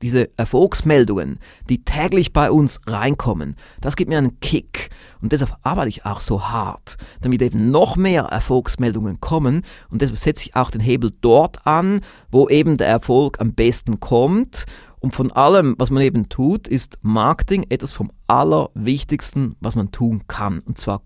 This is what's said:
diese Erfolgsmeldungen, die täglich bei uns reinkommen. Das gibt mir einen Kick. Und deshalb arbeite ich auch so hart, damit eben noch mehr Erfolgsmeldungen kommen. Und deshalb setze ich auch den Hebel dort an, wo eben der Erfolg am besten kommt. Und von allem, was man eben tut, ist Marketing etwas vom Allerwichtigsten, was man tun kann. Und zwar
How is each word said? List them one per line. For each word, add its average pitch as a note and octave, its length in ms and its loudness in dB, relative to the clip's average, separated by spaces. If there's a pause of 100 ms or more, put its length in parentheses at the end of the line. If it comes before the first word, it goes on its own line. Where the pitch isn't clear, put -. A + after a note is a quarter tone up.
diese A#2+ 340 0
Erfolgsmeldungen, A#2 1040 0 (320)
die - 160 -2
täglich F3 480 0
bei D3 160 2
uns D3 380 2
reinkommen. G#2+ 680 -4 (240)
Das C3+ 160 -6
gibt F#3 140 -2
mir D#3+ 80 0
einen B2+ 220 0
Kick. - 500 -6 (320)
Und - 100 -4
deshalb - 300 0
arbeite C3 280 -2
ich - 180 -10
auch G2+ 140 -6
so G2 280 -4
hart, G2 480 -8 (240)
damit B2+ 220 0
eben A2+ 260 2
noch D#3 280 4
mehr F3+ 260 2
Erfolgsmeldungen A2+ 960 -2
kommen. D#3 420 0 (300)
Und A2+ 100 -2
deshalb A#2+ 160 -2
setze - 280 -2
ich - 100 -8
auch B2 160 0
den A2+ 100 -4
Hebel A2+ 300 2 (100)
dort C#3 460 4
an, F#3 340 2 (300)
wo C3+ 180 6
eben D3+ 280 4
der C#2 100 0
Erfolg B2 520 2
am A2+ 140 -2
besten A#2 460 0
kommt. D#3+ 640 0 (340)
Und C3 140 -4
von - 180 -2
allem, C#3+ 460 4
was B2+ 140 0
man C3+ 100 2
eben A#2 280 0
tut, C#3+ 380 -2
ist - 360 -4
Marketing B2 640 0
etwas - 240 -4
vom - 180 -8 (140)
Allerwichtigsten, C#3 1300 0
was A2 160 -4
man G2+ 160 -2
tun A2+ 360 -2
kann. G2 340 -6
Und - 180 -8
zwar - 260 -4